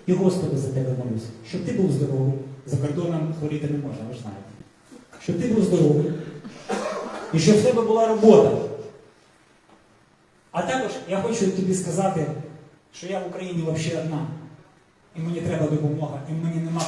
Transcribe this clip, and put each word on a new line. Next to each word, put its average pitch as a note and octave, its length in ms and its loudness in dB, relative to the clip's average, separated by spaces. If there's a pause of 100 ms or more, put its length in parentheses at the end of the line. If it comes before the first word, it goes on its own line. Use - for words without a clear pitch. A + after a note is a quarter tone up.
і F3+ 60 4
Господу E3+ 460 2
за C3 100 -4
тебе B2+ 220 -2 (140)
молюсь. A2 200 -4 (240)
Щоб F3+ 160 -6
ти - 80 -6
був F#3 200 2
здоровий.'» C3+ 460 0 (280)
За - 100 -4
кордоном D#3 640 -2
хворіти D3 280 -4
не C#3+ 120 -2
можна, A2+ 300 -8
ви B2+ 60 -10
ж - 60 -12
знаєте. G2 220 -14 (800)
«Щоб E3+ 180 -4
ти - 80 0
був G3+ 160 4
здоровий. D#3 480 4 (1200)
І D#3+ 60 2
щоб G#3 180 8
в G#3+ 60 6
тебе A#3 200 4
була A3+ 240 4
робота. G#3+ 440 8 (2000)
А F3 120 -4
також B3+ 300 -2 (160)
я G3 120 -2
хочу A3 300 0
тобі F#3 240 0
сказати, E3 520 0 (680)
що F3 120 -14
я F#3+ 120 -4
в F3 80 -6
Україні F3 360 -6
взагалі D#3+ 420 -4
одна. D3 220 -4 (880)
І E3 40 -10
мені E3 200 -4
треба D#3+ 280 0
допомога, D3+ 600 -2
і D#3 40 -6
мені E3 240 -4
нема E3 320 -2